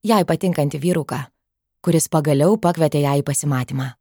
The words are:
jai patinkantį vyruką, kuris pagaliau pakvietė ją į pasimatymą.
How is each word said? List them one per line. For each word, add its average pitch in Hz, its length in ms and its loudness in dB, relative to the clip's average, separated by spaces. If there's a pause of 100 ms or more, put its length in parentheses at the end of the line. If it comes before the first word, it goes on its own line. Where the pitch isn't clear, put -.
jai 214 240 4
patinkantį 160 500 -2
vyruką, 143 460 -2 (580)
kuris 165 300 2
pagaliau 151 480 2
pakvietė 160 420 0
ją 139 160 0
į 139 80 -2
pasimatymą. 135 640 -4 (120)